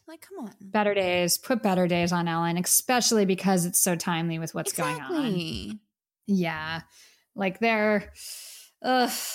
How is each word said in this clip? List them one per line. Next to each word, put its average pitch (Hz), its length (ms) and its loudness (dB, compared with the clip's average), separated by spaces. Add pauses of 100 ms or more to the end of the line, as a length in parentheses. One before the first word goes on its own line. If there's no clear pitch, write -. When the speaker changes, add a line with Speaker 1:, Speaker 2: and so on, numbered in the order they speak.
Speaker 1:
Like, 330 140 -18
come 370 240 -12
on. 190 160 -12
Speaker 2:
Better 202 320 0
Days. 180 440 2
Put 254 240 -2
Better 185 260 2
Days 175 260 2
on 170 160 0
Ellen, 170 280 0
especially 220 680 2
because 185 400 2
it's 175 140 0
so 180 180 2
timely 165 420 -2
with 165 160 -8
what's 160 160 -4
going 508 300 -4
on. 320 240 -2
Speaker 1:
Exactly. 180 540 -4 (480)
Speaker 2:
Yeah. 165 540 0 (540)
Like 190 240 -2
they're, 214 540 2 (680)
ugh, 247 300 2 (240)